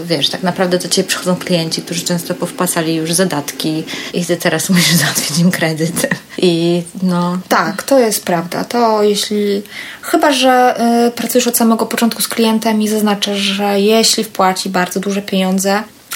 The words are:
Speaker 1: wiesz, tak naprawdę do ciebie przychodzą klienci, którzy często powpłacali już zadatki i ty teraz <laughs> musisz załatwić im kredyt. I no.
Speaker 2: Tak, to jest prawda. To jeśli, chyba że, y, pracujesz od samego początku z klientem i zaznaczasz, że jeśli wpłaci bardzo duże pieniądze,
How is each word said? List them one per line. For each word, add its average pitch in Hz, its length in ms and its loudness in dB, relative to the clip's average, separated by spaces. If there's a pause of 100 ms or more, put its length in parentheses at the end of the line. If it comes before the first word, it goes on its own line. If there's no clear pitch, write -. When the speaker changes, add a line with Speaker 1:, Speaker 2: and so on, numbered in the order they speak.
Speaker 1:
wiesz, 151 240 0
tak - 140 -6
naprawdę 180 340 0
do 175 100 -6
ciebie 190 200 0
przychodzą - 280 -2
klienci, 165 460 -2
którzy 175 200 -6
często 175 340 -4
powpłacali 175 600 -2
już 160 180 -2
zadatki 156 720 -2 (300)
i 175 120 -2
ty 170 120 0
teraz 160 320 0
<laughs> - 0 -
musisz 175 260 4
załatwić 147 440 0
im 170 120 4
kredyt. 160 560 -2 (300)
I 170 460 2 (200)
no. 175 340 0 (120)
Speaker 2:
Tak, 196 340 0
to 277 160 4
jest 220 260 2
prawda. 175 380 -2
To 220 400 2
jeśli, 208 580 0 (400)
chyba 330 300 2
że, 254 440 4 (320)
y, 240 40 0
pracujesz 240 360 0
od 233 100 0
samego 226 280 2
początku 226 360 0
z - 60 -2
klientem 220 540 0
i 214 60 0
zaznaczasz, 208 500 0
że 202 440 0
jeśli 220 420 4
wpłaci 190 460 0
bardzo 180 300 -2
duże 202 220 -2
pieniądze, 196 640 0 (320)